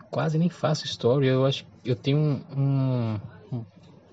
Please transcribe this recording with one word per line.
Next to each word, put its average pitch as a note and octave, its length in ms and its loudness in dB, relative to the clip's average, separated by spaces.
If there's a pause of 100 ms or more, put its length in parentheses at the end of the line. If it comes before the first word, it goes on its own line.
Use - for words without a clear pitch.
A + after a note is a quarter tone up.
quase D3+ 300 -2
nem F3 100 2
faço - 360 -2
story, C3 420 2
eu C3 180 4
acho, C3+ 200 -2 (200)
eu B2+ 100 0
tenho C#3 220 0
um, D3+ 240 0 (160)
um, C3 600 0 (320)
um, A#2 140 -8 (480)